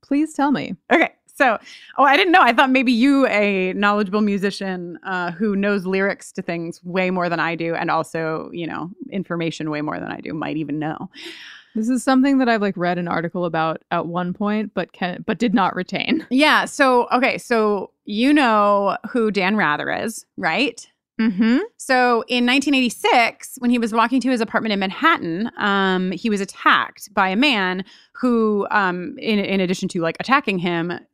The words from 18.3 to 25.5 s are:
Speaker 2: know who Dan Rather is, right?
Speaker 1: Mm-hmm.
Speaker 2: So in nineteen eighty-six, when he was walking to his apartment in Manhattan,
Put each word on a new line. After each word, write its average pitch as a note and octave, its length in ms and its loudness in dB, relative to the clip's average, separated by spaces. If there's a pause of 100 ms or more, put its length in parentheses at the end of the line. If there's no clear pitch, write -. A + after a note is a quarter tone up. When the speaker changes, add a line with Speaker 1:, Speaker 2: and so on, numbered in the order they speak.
Speaker 2:
know G3+ 640 4 (100)
who A3+ 220 0
Dan G3 260 0
Rather D3 340 0
is, - 360 -6 (100)
right? F#3 500 -2 (320)
Speaker 1:
Mm-hmm. A3 420 2 (180)
Speaker 2:
So B3 500 2
in A#3+ 160 0
nineteen C4+ 300 2
eighty-six, B3+ 840 0
when B3 120 0
he B3 80 2
was A3 160 -2
walking A#3 260 2
to B3 100 -2
his A#3+ 120 0
apartment A3 320 -2
in G3 60 -2
Manhattan, G3 760 -2